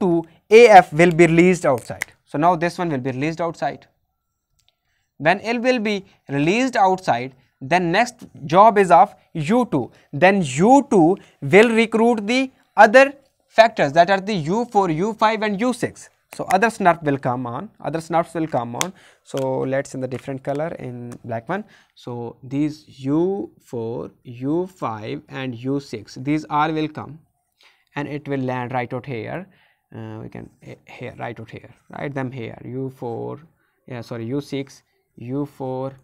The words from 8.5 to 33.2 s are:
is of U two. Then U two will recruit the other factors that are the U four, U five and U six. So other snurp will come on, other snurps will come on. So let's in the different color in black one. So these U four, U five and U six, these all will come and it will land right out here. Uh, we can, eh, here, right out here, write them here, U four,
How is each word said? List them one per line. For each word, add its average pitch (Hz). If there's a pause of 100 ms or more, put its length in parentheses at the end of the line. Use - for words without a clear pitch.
is 190
of 175 (180)
U 190
two. 127 (220)
Then 185
U 180
two 185 (240)
will 190
recruit 226
the 262 (260)
other 269 (340)
factors 220
that 175
are 196
the 202
U 190
four, 196
U 190
five 220
and 208
U 247
six. - (240)
So -
other 196
snurp 175
will 143
come 127
on, 135 (100)
other 160
snurps 165
will 160
come 120
on. 175 (300)
So 135
let's 135
in 135
the 127
different 131
color 143 (100)
in 120 (100)
black 117
one. 196 (300)
So 120
these 143 (140)
U 170
four, 117 (140)
U 135
five 123
and 131
U 131
six, 110
these 147
all 151
will 156
come 143 (760)
and 147
it 139
will 139
land 127
right 123
out 127
here. 131 (500)
Uh, 110
we 123
can, 117 (120)
eh, 127 (120)
here, -
right 120
out 120
here, - (260)
write 147
them 131
here, 117
U 131
four, 120 (460)